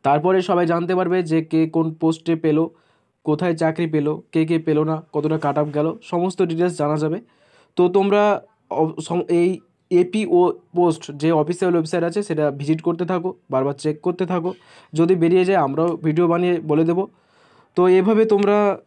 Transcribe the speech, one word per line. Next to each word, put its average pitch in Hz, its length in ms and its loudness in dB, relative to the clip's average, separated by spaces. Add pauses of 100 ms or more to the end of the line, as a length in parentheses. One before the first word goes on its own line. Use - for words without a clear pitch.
তারপরে 151 320 2 (100)
সবাই 175 240 2
জানতে 170 260 -2
পারবে 180 200 0 (120)
যে 160 80 2 (120)
কে 160 100 0 (140)
কোন 165 120 0 (140)
পোস্টে 160 340 -2 (100)
পেলো, 160 200 2 (640)
কোথায় 165 340 0
চাকরি 165 320 -2
পেলো, 151 180 0 (200)
কে 160 160 2
কে 165 80 0 (100)
পেলো 151 240 0
না, 160 60 -2 (180)
কতটা 151 300 -2
কাট 143 180 -2
অফ 147 140 -2
গেল, 151 100 0 (260)
সমস্ত 180 260 -2 (120)
ডিটেলস 170 300 -2
জানা 147 220 -2
যাবে। 156 160 -4 (580)
তো 180 60 4 (140)
তোমরা 202 260 2 (580)
অ-, 160 140 0 (120)
সম-, 170 220 -4 (120)
এই 175 80 2 (420)
এপিও 180 520 2 (340)
পোস্ট 170 260 0 (200)
যে 156 60 2 (140)
অফিসিয়াল 175 320 -2
ওয়েবসাইট 165 340 -2
আছে 170 200 -4
সেটা 151 160 -2 (160)
ভিজিট 156 260 -2
করতে 175 260 -2
থাকো, 180 180 -4 (220)
বারবার 135 300 -2
চেক 151 140 -4 (100)
করতে 180 260 -2
থাকো। 175 180 -4 (480)
যদি 170 240 4
বেরিয়ে 175 260 4
যায় 190 180 2
আমরাও 156 240 0 (160)
ভিডিও 160 260 2
বানিয়ে 175 220 0 (160)
বলে 151 180 2
দেবো। 175 140 0 (760)
তো 180 60 4 (160)
এভাবে 214 260 4 (100)
তোমরা 202 220 2 (300)